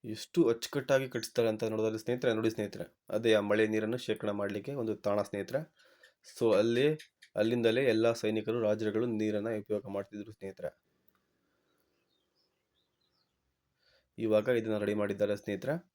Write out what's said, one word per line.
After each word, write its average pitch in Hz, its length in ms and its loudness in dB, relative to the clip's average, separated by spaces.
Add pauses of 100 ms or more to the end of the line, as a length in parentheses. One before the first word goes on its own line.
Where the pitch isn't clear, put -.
ಎಷ್ಟು 110 360 -4 (100)
ಅಚ್ಚುಕಟ್ಟಾಗಿ 131 640 0
ಕಟ್ಟಿಸ್ತಾರೆ 117 400 0
ಅಂತ 110 200 -4
ನೋಡೋದಾದ್ರೆ 110 300 -2
ಸ್ನೇಹಿತರೆ, 123 360 0
ನೋಡಿ 110 160 2
ಸ್ನೇಹಿತರೆ, 104 300 -6 (320)
ಅದೇ 113 220 2
ಆ - 20 6 (100)
ಮಳೆ 107 220 4
ನೀರನ್ನು 107 340 -2
ಶೇಖರಣೆ 104 340 -4
ಮಾಡ್ಲಿಕ್ಕೆ 101 320 -6 (100)
ಒಂದು 110 100 -2 (140)
ತಾಣ 104 220 2
ಸ್ನೇಹಿತರೆ. 101 320 -4 (760)
So - 80 0 (160)
ಅಲ್ಲಿ, 117 260 4 (540)
ಅಲ್ಲಿಂದಲೇ 113 420 4 (100)
ಎಲ್ಲ 110 140 4 (140)
ಸೈನಿಕರು, 110 460 -2
ರಾಜರುಗಳು 110 400 0 (140)
ನೀರನ್ನ 107 300 -2 (120)
ಉಪಯೋಗ 104 340 -4
ಮಾಡ್ತಿದ್ರು 104 420 -8
ಸ್ನೇಹಿತರೆ. 95 320 -10 (3500)
ಇವಾಗ 107 300 4 (120)
ಇದನ್ನ 110 220 -2
ರೆಡಿ 104 180 0
ಮಾಡಿದ್ದಾರೆ 101 420 0
ಸ್ನೇಹಿತರೆ. 104 320 -4 (200)